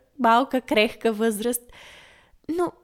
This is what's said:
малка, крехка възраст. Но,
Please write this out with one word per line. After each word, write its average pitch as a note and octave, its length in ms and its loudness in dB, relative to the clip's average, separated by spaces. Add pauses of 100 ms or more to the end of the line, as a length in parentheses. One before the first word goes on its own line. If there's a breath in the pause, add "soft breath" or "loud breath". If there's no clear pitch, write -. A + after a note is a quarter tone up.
(200)
малка, B3 420 2
крехка A3+ 520 0
възраст. A3+ 580 -4 (800 loud breath)
Но, E4+ 220 -2 (120)